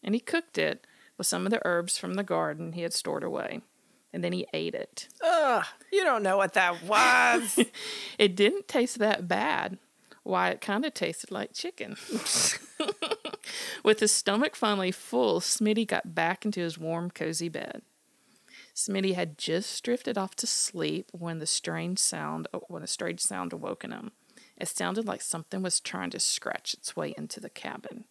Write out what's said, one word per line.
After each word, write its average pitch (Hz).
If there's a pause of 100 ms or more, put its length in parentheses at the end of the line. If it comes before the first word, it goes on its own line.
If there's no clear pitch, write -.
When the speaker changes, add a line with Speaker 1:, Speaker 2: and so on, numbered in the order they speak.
Speaker 1:
and 196
he 240
cooked -
it 156 (300)
with 190
some 180
of 202
the 226
herbs 175
from 180
the 196
garden 165
he 170
had 170
stored -
away. - (520)
And 175
then 175
he 180
ate 160
it. - (160)
Speaker 2:
Ugh, 294 (260)
you 381
don't 247
know 190
what 196
that 175
was. 240
Speaker 1:
<laughs> -
It 196
didn't 254
taste 254
that 208
bad. 196 (440)
Why, 180
it 180
kinda 233
tasted -
like -
chicken. - (920)
<laughs> -
With 214
his 214
stomach 240
finally 196
full, 220
Smitty 214
got 180
back 165
into 208
his 165
warm, 165
cozy 165
bed. - (920)
Smitty 190
had 175
just -
drifted 240
off 196
to -
sleep 160
when 170
the 151
strange 170
sound, 160 (220)
when 170
a -
strange 170
sound -
awoke 95
in -
him. - (460)
It 175
sounded 190
like 196
something 175
was 180
trying 92
to -
scratch -
its -
way 156
into 151
the -
cabin -